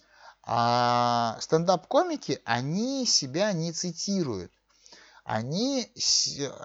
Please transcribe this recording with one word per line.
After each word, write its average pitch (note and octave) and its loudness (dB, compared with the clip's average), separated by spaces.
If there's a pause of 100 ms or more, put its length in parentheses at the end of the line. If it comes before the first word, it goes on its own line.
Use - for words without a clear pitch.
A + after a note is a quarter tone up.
(500)
А A#2+ 4
стендап-комики, F#3+ 0
они F#3+ -2
себя E3+ 0
не E3 -2
цитируют. D#3+ -4 (720)
Они F3 -2
с-, - -2 (140)